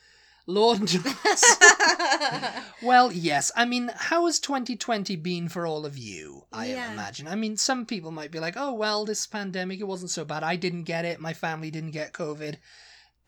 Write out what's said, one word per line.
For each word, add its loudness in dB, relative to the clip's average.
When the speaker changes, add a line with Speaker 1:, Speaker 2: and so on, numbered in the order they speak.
Speaker 1:
Lord 4
knows. 2
Speaker 2:
<laughs> 6
Speaker 1:
Well, 6
yes. 0
I 4
mean, -2
how 2
has 2
twenty -4
twenty -4
been -4
for -4
all -4
of -10
you, -12
I -8
Speaker 2:
Yeah. -6
Speaker 1:
imagine? -10
I -6
mean, -4
some 0
people -6
might -10
be -8
like, -4
"Oh, -4
well, 0
this -4
pandemic, -6
it -6
wasn't -6
so -6
bad. -6
I 0
didn't -4
get -4
it. -4
My -6
family -6
didn't -8
get -8
covid." -8